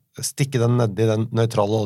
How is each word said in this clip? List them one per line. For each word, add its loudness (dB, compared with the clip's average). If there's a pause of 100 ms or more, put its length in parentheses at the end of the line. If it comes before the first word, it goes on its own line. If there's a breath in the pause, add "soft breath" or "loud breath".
(180)
stikke -4
den 2
ned 0
i 2
den 0
nøytrale 0